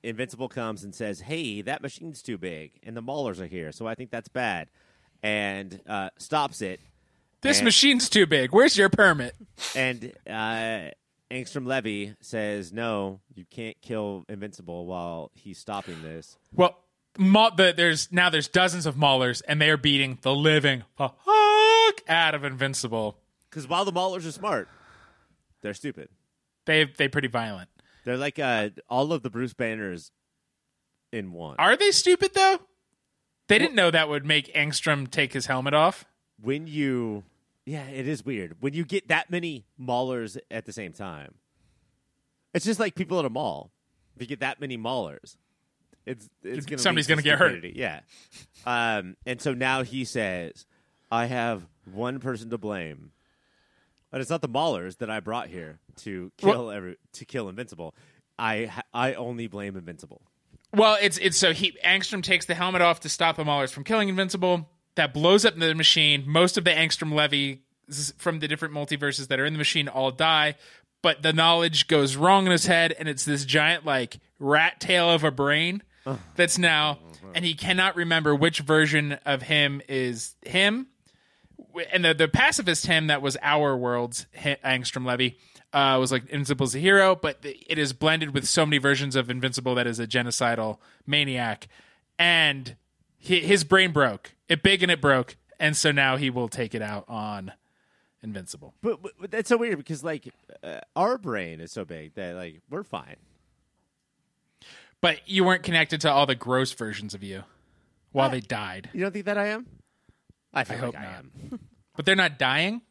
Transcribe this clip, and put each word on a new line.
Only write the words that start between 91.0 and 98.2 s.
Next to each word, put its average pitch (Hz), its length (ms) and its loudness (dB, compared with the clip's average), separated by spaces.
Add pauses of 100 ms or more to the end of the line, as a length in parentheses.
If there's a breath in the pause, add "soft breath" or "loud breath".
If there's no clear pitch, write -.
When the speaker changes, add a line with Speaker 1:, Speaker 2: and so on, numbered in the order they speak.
Speaker 2:
maniac. 131 640 -2 (500 soft breath)
And 147 580 2 (500)
hi-, 180 100 2
his 170 280 4
brain 185 280 4
broke. 131 420 0 (140)
It 160 160 0
big 190 180 4
and 196 100 4
it 156 80 2
broke, 135 360 2 (240)
and 151 180 0
so 151 140 2
now 135 260 2
he 139 140 -2
will 120 180 -4
take 117 240 -6
it 113 80 -6
out 104 260 -8
on 104 440 -8 (720)